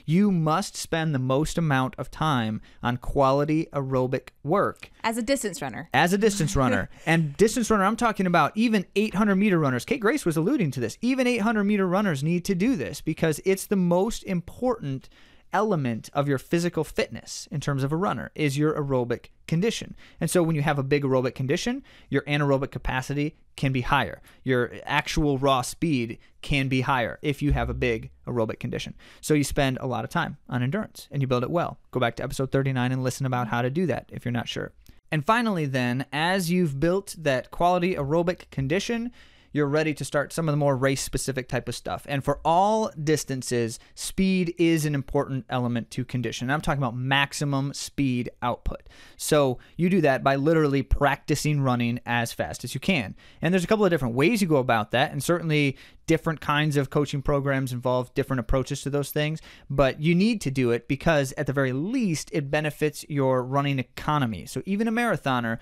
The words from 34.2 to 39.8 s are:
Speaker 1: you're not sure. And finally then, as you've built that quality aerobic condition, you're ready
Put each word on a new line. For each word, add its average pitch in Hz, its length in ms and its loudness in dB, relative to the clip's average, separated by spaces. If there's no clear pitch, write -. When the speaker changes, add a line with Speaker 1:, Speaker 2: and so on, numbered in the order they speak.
Speaker 1:
you're 123 80 -4
not 117 160 -4
sure. - 240 -8
And 156 160 -2
finally 220 400 2
then, 127 480 0
as 170 360 0
you've 170 300 2
built 180 380 0
that 139 320 -2
quality 180 440 2
aerobic 165 560 -2
condition, 202 640 -2
you're 147 120 2
ready 156 260 2